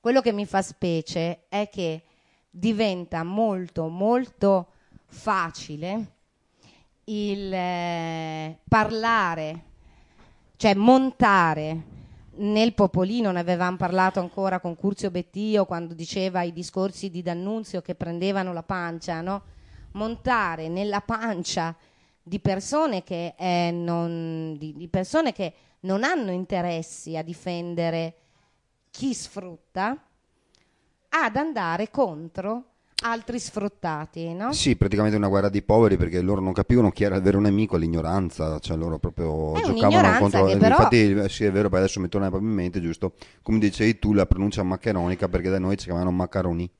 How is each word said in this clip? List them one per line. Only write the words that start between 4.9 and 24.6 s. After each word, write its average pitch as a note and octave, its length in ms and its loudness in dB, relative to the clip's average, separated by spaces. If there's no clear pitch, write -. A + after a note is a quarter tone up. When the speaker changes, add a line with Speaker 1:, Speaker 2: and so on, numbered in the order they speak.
Speaker 1:
facile F3+ 1040 -6
il, G3+ 480 -4
eh, E3 1040 -4
parlare, G#3+ 920 0
cioè G#3 180 6
montare G3 1200 4
nel G#3+ 340 2
popolino, G3 580 2
ne F3 80 -2
avevamo F3+ 360 -2
parlato F#3 440 0
ancora F#3 400 -4
con E3+ 160 -8
Curzio G3 340 -2
Bettio G3 540 0
quando E3+ 300 -8
diceva F3+ 480 -4
i F3 100 -4
discorsi F#3 580 -6
di F3 120 -10
D'Annunzio F#3 600 -6
che F3 120 -8
prendevano F#3 580 -4
la E3+ 100 -8
pancia, E3+ 600 -6
no? G3 200 -6
Montare G#3 760 -2
nella G3+ 320 -4
pancia G3 760 -4
di F3 160 -8
persone G3+ 640 -2
che, E3+ 340 -8
eh, F3 360 0
non, E3+ 840 -4
di, D3+ 180 -12